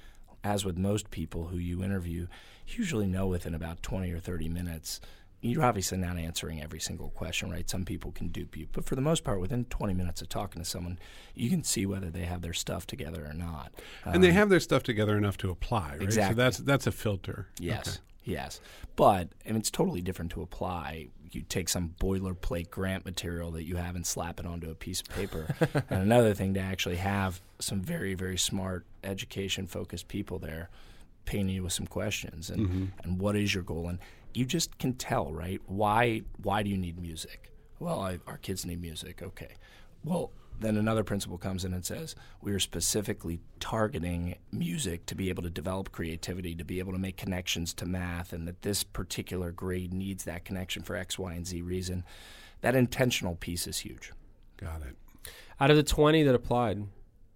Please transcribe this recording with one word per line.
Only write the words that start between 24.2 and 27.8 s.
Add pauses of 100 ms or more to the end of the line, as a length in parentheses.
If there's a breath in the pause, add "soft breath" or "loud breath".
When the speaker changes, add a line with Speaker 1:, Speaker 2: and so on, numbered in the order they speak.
Speaker 1:
it
onto
a
piece
of
paper.
Speaker 2:
<laughs> (140)
Speaker 1:
And
another
thing
to
actually
have (200)
some